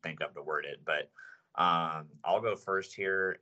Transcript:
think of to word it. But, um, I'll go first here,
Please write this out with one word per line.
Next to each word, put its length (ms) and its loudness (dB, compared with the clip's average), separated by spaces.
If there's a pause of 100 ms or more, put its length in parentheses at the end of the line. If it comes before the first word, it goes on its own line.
think 200 -6
of 120 -6
to 80 -12
word 240 -4
it. 200 -10
But, 240 0 (460)
um, 520 2 (160)
I'll 180 4
go 140 0
first 400 -2
here, 460 2